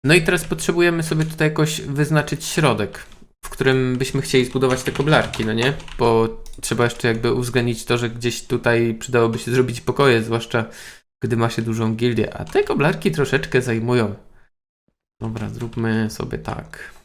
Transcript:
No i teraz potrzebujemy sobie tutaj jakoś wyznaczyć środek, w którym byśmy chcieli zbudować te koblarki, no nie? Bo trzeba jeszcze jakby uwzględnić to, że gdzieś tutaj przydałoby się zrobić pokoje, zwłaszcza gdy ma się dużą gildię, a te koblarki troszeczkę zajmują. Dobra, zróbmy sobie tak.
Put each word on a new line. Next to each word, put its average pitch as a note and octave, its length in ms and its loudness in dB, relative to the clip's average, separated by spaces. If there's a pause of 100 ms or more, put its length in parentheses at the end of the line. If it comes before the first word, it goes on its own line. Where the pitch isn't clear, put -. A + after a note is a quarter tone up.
No D3 80 4
i F3+ 80 6
teraz F3 240 0
potrzebujemy E3+ 580 2
sobie D#3 220 0
tutaj - 220 -2
jakoś D#3 340 0
wyznaczyć D3 640 0
środek, A2+ 600 0 (400)
w - 40 -12
którym C3 480 2
byśmy C3 240 -2
chcieli B2+ 240 2
zbudować B2+ 380 0
te C#3+ 80 -2
koblarki, C3+ 540 0
no G#2+ 80 -2
nie? A#2+ 200 0 (240)
Bo A2+ 400 2 (240)
trzeba A#2 220 0
jeszcze A#2 240 0
jakby A#2 260 0
uwzględnić A#2+ 520 0
to, A#2+ 120 2
że A#2 120 -2
gdzieś A#2 360 -4
tutaj A#2 500 2
przydałoby A#2 440 2
się - 120 -6
zrobić A#2+ 300 2
pokoje, B2 420 4
zwłaszcza A2+ 420 -2 (580)
gdy A#2 140 0
ma A#2 120 2
się A#2 120 -4
dużą A2+ 340 0
gildię, A#2+ 380 0
a D#3 120 -8
te G4+ 180 0
koblarki G3 480 0
troszeczkę C3+ 500 0
zajmują. A#2 540 0 (1040)
Dobra, A2+ 280 -6
zróbmy A2+ 600 -2
sobie A2+ 280 -8
tak. - 560 -12 (120)